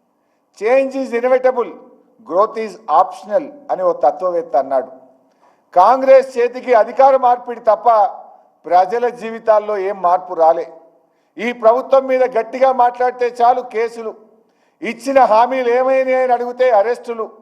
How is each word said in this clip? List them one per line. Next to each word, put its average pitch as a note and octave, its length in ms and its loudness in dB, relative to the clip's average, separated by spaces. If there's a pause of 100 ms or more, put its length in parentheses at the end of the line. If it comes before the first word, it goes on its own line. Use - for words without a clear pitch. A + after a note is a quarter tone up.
(600)
"Change B3+ 340 0
is C4 160 -6 (100)
inevitable, B3+ 480 0 (600)
growth G#3+ 260 0
is A3 140 -8 (300)
optional" F#3+ 480 -4 (220)
అని F3 120 -4
ఓ F3 100 0
తత్వవేత్త E3 640 -2
అన్నాడు. C3+ 340 -4 (840)
కాంగ్రెస్ C4 600 4
చేతికి B3 360 -2
అధికార C4 440 4
మార్పిడి A#3+ 420 -2
తప్ప G#3+ 300 0 (760)
ప్రజల F#3+ 440 0
జీవితాల్లో G#3+ 680 -2
ఏం G3 240 -6
మార్పు F3+ 320 -2
రాలే. E3 400 0 (640)
ఈ A3 140 -6
ప్రభుత్వం B3+ 540 2
మీద C4 180 0
గట్టిగా B3 480 0
మాట్లాడితే B3 720 -2
చాలు B3 200 2
కేసులు, A3+ 540 -8 (640)
ఇచ్చిన A#3 420 -2
హామీలు A#3+ 460 2
ఏమైనాయి B3+ 540 0
అని B3+ 100 0
అడిగితే B3 360 -2
అరెస్టులు, A3+ 600 -2 (100)